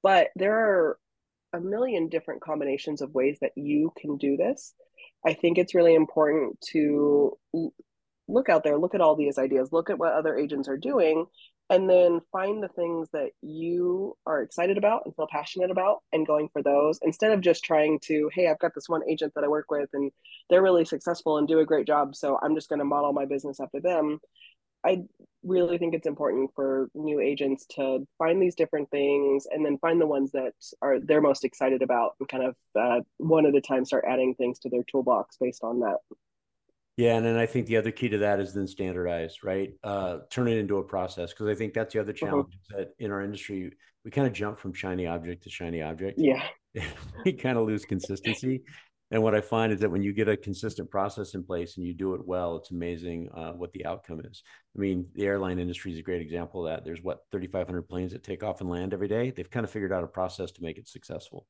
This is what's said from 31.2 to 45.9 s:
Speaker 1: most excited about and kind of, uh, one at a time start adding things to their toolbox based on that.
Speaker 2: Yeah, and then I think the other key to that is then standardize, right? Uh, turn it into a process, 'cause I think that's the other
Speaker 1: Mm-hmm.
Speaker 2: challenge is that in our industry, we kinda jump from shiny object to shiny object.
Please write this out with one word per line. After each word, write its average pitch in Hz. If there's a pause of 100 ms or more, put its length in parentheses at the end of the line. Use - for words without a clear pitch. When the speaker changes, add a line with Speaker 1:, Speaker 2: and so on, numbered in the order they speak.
Speaker 1:
most 143
excited 135
about 123
and 135
kind 131
of, 127 (200)
uh, 120 (160)
one 160
at 143
a 135
time 131
start -
adding 127
things 123
to 131
their 120
toolbox 123
based 127
on 120
that. 110 (1000)
Speaker 2:
Yeah, 117
and 113
then 113
I 117
think 113
the 113
other 110
key 120
to 104
that 101
is 95
then 98
standardize, 87
right? 98 (100)
Uh, 95 (100)
turn 123
it 113
into 101
a 95
process, 90
'cause 107
I 107
think 110
that's 113
the 110
other 104
Speaker 1:
Mm-hmm. -
Speaker 2:
challenge 143
is -
that 98
in 107
our 98
industry, 98 (300)
we 110
kinda 139
jump 104
from 98
shiny 92
object 85
to -
shiny 85
object. 92